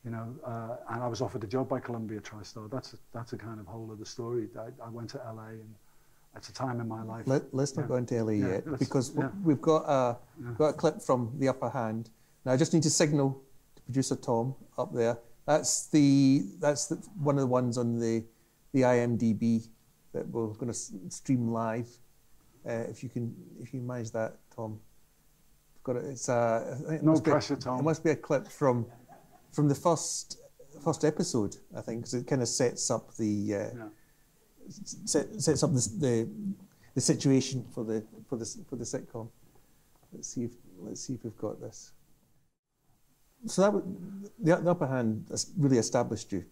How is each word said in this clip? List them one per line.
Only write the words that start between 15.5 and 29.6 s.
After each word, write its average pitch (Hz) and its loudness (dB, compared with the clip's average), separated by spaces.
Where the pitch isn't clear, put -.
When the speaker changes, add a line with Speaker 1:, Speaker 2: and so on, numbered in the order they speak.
Speaker 2:
the, 139 6
that's 147 0
the, 165 -2
one 143 2
of 139 2
the 135 2
ones 123 2
on 117 0
the, 113 0
the 131 6
I 123 6
M 120 2
D 113 4
B 113 2
that - -6
we're 117 -2
gonna 110 -6
s-, - -8
stream 123 -2
live. 113 -2
Uh, - -6
if - -14
you 131 -10
can, 120 -6
if 127 -14
you 131 -8
manage 123 -8
that, 110 -4
Tom. 110 -8
Got 127 -2
it. 123 -4
It's, 139 -6
uh, 117 2
I 127 -8
think 156 -2
it 147 -2
Speaker 1:
No 156 10
Speaker 2:
must 156 6
be, 160 6
Speaker 1:
pressure, 143 4
Tom. 127 -2
Speaker 2:
it 135 0
must 156 2
be 165 4
a 143 4
clip 127 0
from, 123 2
from 151 4